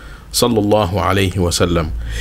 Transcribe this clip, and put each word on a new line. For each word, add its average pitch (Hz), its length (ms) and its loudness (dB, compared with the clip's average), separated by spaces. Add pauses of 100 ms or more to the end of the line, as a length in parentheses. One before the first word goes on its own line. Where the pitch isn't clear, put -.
(300)
σαλλαλλάχου 104 720 2
αλέιχι 92 400 0
βασαλλάμ. 85 480 0 (320)